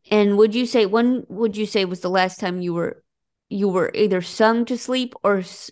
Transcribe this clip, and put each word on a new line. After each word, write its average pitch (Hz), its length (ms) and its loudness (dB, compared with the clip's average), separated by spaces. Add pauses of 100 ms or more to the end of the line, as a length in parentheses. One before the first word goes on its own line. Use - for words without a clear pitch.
(120)
And 202 260 4
would 214 180 6
you 247 100 0
say, 233 200 2
when 233 420 0
would 208 300 -4
you 214 80 -2
say 202 180 0
was 180 160 -6
the 180 100 -4
last 185 300 0
time 180 220 -4
you 175 120 -4
were, 170 300 -6 (460)
you 202 180 -2
were 180 260 0
either 190 280 0
sung 226 440 2
to 240 120 -4
sleep 254 360 -4 (100)
or 202 160 2
s-, - 320 -12